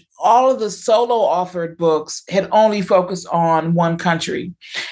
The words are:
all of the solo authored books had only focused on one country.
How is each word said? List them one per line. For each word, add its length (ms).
all 320
of 100
the 100
solo 460
authored 600
books 520
had 240
only 280
focused 460
on 480
one 240
country. 540